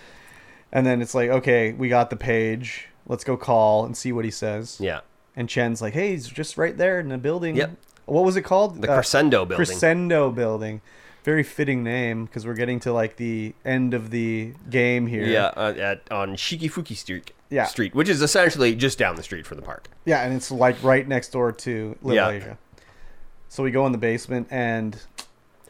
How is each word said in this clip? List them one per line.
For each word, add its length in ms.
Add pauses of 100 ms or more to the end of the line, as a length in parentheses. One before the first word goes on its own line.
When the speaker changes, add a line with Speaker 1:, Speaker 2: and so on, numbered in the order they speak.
(720)
Speaker 1:
And 160
then 160
it's 140
like, 140
"Okay, 420
we 160
got 220
the 60
page. 760 (180)
Let's 160
go 120
call 500
and 100
see 160
what 120
he 60
says." 500
Speaker 2:
Yeah. 200 (340)
Speaker 1:
And 140
Chen's 340
like, 120
"Hey, 180
he's 160
just 280
right 200
there 240
in 80
the 100
building." 380
Speaker 2:
Yep. 160 (320)
Speaker 1:
What 180
was 140
it 60
called? 400
Speaker 2:
The 100
Speaker 1:
Uh, 20
Speaker 2:
Crescendo 500
building. 220
Speaker 1:
Crescendo 640
building. 500 (440)
Very 180
fitting 400
name, 440
'cause 200
we're 60
getting 280
to, 120
like, 240
the 380 (100)
end 300
of 160
the 420 (160)
game 380
here. 180
Speaker 2:
Yeah, 220 (100)
uh, 220
at, 320
on 260
Shikifuki 580
Street, 360 (180)
Speaker 1:
Yeah. 160
Speaker 2:
Street, 300
which 160
is 100
essentially 540
just 240
down 180
the 60
street 240
from 100
the 60
park. 260 (160)
Speaker 1:
Yeah, 180
and 140
it's, 140
like, 320
right 260
next 200
door 220
to 520
Little 280
Speaker 2:
Yeah. 60
Speaker 1:
Asia. 220 (880)
So 140
we 80
go 160
in 60
the 40
basement 540
and, 480 (720)